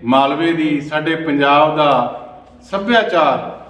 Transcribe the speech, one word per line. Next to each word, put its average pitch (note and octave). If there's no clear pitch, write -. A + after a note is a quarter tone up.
ਮਾਲਵੇ C#3+
ਦੀ, D3+
ਸਾਡੇ D#3
ਪੰਜਾਬ D3+
ਦਾ D3
ਸੱਭਿਆਚਾਰ G3